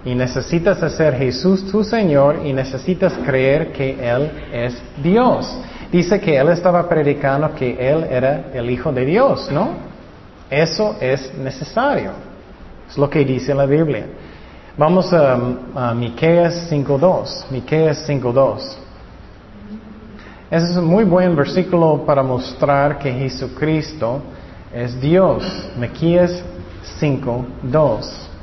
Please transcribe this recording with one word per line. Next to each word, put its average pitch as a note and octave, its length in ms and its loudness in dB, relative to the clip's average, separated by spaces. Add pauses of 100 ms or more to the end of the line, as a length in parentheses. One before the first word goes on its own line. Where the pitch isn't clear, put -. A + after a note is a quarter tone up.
Y B2+ 100 -2
necesitas D#3+ 680 0
hacer D3+ 300 2
Jesús C#3 540 0
tu G#3+ 140 0
Señor E3 600 2
y C#3+ 80 -2
necesitas C3+ 600 -2 (140)
creer C#3 460 2
que C3 360 -4
Él C#3 220 0 (220)
es B2 280 -6 (220)
Dios. G3+ 500 2 (380)
Dice F3 300 2
que D#3 160 2
Él C#3+ 140 4
estaba F3 380 2
predicando D3 680 0
que B2 160 -2
Él C#3+ 360 0
era C3 440 0
el A#2+ 180 -4
Hijo B2+ 220 -2
de B2+ 120 0
Dios, G3+ 460 2
¿no? G#3+ 420 -4 (580)
Eso D#3+ 500 0
es C3 360 -2
necesario. D#3 760 -2 (760)
Es - 100 -8
lo C#3 100 4
que D3 160 2
dice C3 300 -2
la C#3 120 2
Biblia. C#3+ 400 0 (680)
Vamos F3 360 4
a, C#3 240 6 (380)
a B2 200 -2
Miqueas E3 760 2
cinco C#3+ 300 0
dos. D3+ 520 0
Miqueas D3 560 0
cinco B2+ 240 -2
dos. A#2+ 480 0 (1700)
Ese E3 160 2
es F3 100 -2
un F3+ 80 2
muy F#3+ 200 4
buen F3+ 300 4
versículo D#3+ 720 2
para B2 160 4
mostrar C#3 760 2
que C3+ 140 -4
Jesucristo C3+ 1080 -2 (520)
es B2 280 -6
Dios. C#3+ 760 2
Miqueas F3 680 2 (560)
cinco B2 460 -2 (160)
dos. B2+ 500 0 (300)